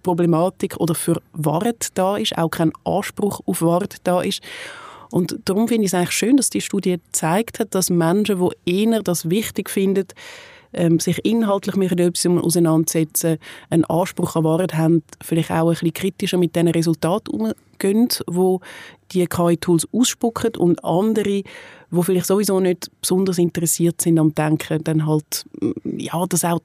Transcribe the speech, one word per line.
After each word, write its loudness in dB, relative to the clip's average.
Problematik 0
oder 0
für -2
Wahrheit -2
da 0
ist, -4
auch 0
kein 0
Anspruch -4
auf -2
Wahrheit 0
da 2
ist. -4
Und -2
darum 2
finde 2
ich -2
es -2
eigentlich 0
schön, 2
dass 2
die -4
Studie -2
gezeigt -2
hat, -4
dass 0
Menschen, 2
die 0
eher 2
das -2
wichtig -2
finden, 0
ähm, 2
sich -2
inhaltlich 0
mit 0
etwas 0
auseinandersetzen, 2
einen 4
Anspruch -2
an 2
Wahrheit 0
haben, 4
vielleicht -2
auch 2
ein 4
bisschen -2
kritischer -4
mit 0
diesen 2
Resultaten 0
umgehen, 0
wo 2
die 2
K-I-Tools 2
ausspucken 0
und 2
andere, 0
die -6
vielleicht 0
sowieso 2
nicht 0
besonders 0
interessiert 0
sind 4
am 4
Denken, -2
dann 0
halt, -2
mm, -2
ja, -4
das 0
auch 0